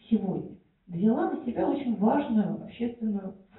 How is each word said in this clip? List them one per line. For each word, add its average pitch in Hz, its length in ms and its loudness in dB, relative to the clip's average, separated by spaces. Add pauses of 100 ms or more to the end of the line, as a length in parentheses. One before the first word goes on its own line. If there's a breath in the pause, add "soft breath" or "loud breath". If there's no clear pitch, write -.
сегодня 190 480 0 (300)
взяла 226 440 2
на - 140 -6
себя 226 220 0
очень 254 280 0
важную 220 680 2
общественную 214 680 -4 (260)